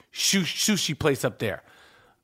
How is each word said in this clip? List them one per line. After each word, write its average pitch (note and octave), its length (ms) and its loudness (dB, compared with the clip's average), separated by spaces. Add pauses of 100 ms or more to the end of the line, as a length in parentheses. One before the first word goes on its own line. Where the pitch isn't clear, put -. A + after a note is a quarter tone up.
(120)
shu-, - 300 0
sushi E3 560 0
place C#3 280 2
up A#2 140 -4
there. G2 220 -4 (640)